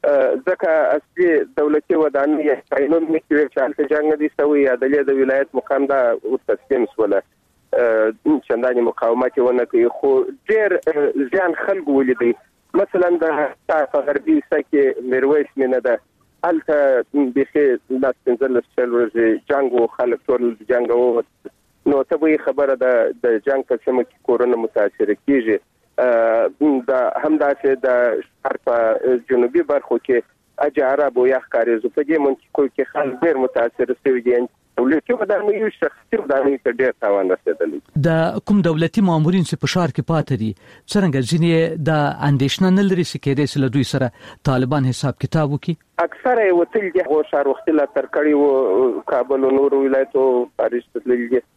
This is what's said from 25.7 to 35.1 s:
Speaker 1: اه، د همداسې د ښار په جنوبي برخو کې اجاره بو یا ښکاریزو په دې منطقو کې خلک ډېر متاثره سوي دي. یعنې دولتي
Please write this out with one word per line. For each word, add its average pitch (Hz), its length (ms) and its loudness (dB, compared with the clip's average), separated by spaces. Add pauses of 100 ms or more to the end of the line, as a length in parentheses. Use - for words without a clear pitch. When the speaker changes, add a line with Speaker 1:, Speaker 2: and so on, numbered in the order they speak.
Speaker 1:
اه، 113 480 2 (400)
د 139 40 -2 (320)
همداسې 143 460 0 (160)
د - 20 2 (560)
ښار - 220 -6
په 117 340 0 (300)
جنوبي 127 320 0
برخو 143 360 -2
کې 120 240 0 (360)
اجاره 139 520 0
بو 123 180 2
یا 131 120 2
ښکاریزو 117 500 -2
په - 120 -2
دې 147 180 -2
منطقو 143 460 -2
کې 131 180 -4 (100)
خلک 139 200 -4 (100)
ډېر 165 140 2
متاثره 127 680 -2
سوي 127 180 0
دي. 117 80 0
یعنې 123 180 2 (300)
دولتي 240 360 0